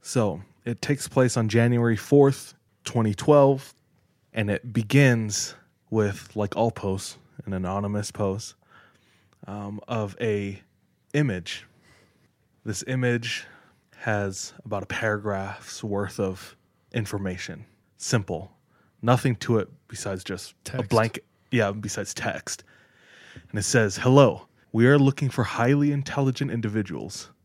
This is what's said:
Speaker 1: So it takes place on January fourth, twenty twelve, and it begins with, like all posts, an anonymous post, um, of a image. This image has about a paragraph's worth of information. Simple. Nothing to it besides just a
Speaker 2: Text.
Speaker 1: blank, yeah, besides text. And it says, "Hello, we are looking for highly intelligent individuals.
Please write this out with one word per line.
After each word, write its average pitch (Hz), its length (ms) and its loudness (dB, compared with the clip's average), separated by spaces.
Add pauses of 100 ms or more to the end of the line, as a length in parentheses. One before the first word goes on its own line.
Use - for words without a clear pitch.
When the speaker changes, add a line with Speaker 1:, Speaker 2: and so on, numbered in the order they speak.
Speaker 1:
So 98 400 -2 (220)
it 120 180 -6
takes - 260 -4
place 127 280 2
on 113 120 0
January 117 480 4
fourth, 139 580 4 (300)
twenty 110 300 0
twelve, 139 600 4 (580)
and 104 180 -2
it 107 220 -4
begins 113 800 2 (360)
with, 104 440 -2
like 104 220 -4
all 113 160 2
posts, - 460 -6 (280)
an 101 60 -6
anonymous 101 580 -4
post, 101 440 -4 (920)
um, 101 400 -10
of 107 340 -6
a 101 400 -4 (520)
image. 113 540 -2 (1000)
This 107 240 -6
image 120 560 -2 (540)
has 101 540 -4 (120)
about 101 180 -6
a 95 40 -12
paragraph's 101 1000 -6
worth 101 340 -4
of 95 380 -6 (360)
information. 98 720 -6 (320)
Simple. - 560 -4 (500)
Nothing 123 340 2
to 117 220 0
it 98 100 -2 (200)
besides 98 360 -10
just - 280 -10
a - 20 -20 (100)
Speaker 2:
Text. 127 260 -6
Speaker 1:
blank, 113 300 2 (300)
yeah, 110 220 2
besides 104 420 -8
text. - 500 -8 (880)
And 110 80 -4
it 98 60 -4
says, 110 340 2
"Hello, 131 480 6 (260)
we 113 140 6
are 143 120 8
looking 139 300 2
for 120 160 -2
highly 143 480 2
intelligent 139 580 -2
individuals. 104 800 -6 (140)